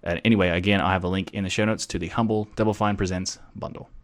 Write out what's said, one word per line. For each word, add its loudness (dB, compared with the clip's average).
Uh, -2
anyway, 6
again, 2
I'll 2
have 0
a 0
link -4
in -4
the -4
show 0
notes -2
to -6
the -6
Humble -2
Double 2
Fine 0
Presents -4
bundle. -10